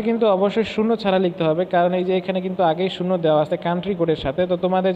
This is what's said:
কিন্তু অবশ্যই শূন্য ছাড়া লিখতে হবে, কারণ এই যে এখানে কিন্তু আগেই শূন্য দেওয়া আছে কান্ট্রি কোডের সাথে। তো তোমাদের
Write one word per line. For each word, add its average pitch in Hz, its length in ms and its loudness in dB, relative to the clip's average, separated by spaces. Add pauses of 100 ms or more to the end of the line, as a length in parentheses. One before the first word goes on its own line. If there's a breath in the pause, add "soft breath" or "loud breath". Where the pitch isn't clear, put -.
কিন্তু 233 180 0 (120)
অবশ্যই 196 380 0
শূন্য 220 160 0 (120)
ছাড়া 190 220 2
লিখতে 175 240 -2
হবে, 160 140 0 (120)
কারণ 175 240 4
এই 180 80 -2
যে 185 140 0
এখানে 185 240 -2
কিন্তু 185 160 -4 (100)
আগেই 185 260 0
শূন্য 180 140 -2 (140)
দেওয়া 156 200 4
আছে 175 100 -2 (100)
কান্ট্রি 175 340 -2
কোডের 165 260 0
সাথে। 147 160 -2 (100)
তো 180 120 0
তোমাদের 185 320 2